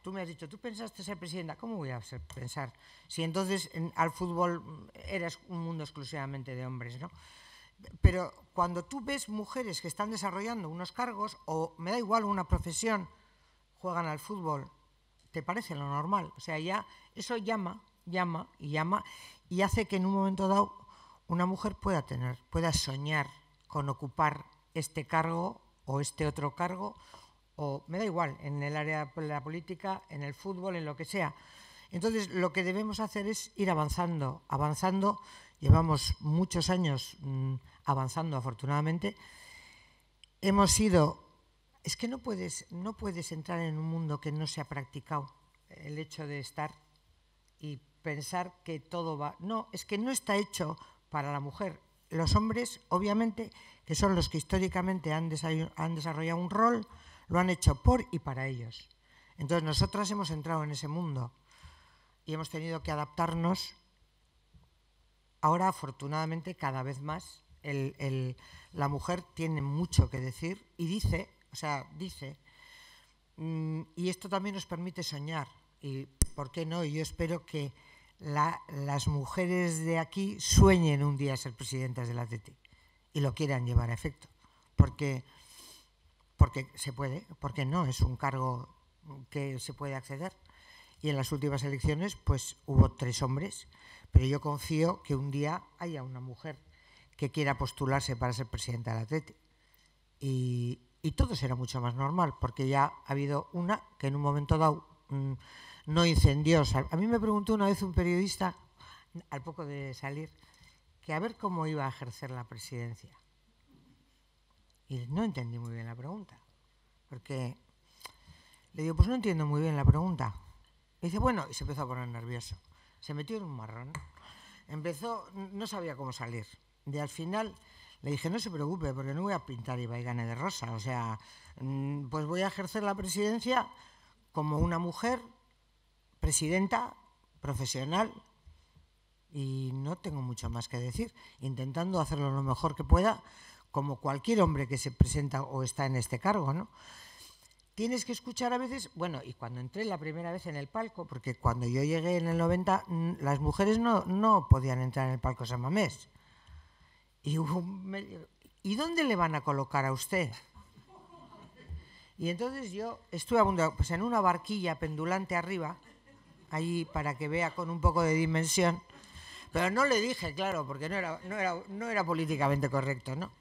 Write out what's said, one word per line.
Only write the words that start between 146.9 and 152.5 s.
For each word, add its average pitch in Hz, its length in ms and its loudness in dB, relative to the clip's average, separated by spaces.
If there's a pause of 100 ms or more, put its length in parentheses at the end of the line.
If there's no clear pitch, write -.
Tienes 233 320 -2
que 247 60 -6
escuchar 247 420 -2
a 247 60 2
veces, 254 340 -6
bueno, 165 320 -2
y 127 80 -10
cuando 123 260 -8
entré 127 240 -6
la 196 140 -2
primera 160 340 -6
vez 175 140 -6
en 160 100 -6
el 143 120 -6
palco, 214 400 -6
porque 127 320 -6
cuando 120 260 0
yo 123 180 2
llegué 165 340 2
en 165 100 0
el 165 100 2
noventa, 180 480 2